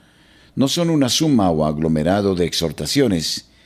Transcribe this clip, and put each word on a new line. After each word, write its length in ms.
no 100
son 240
una 200
suma 400
o 140
aglomerado 680
de 120
exhortaciones, 1040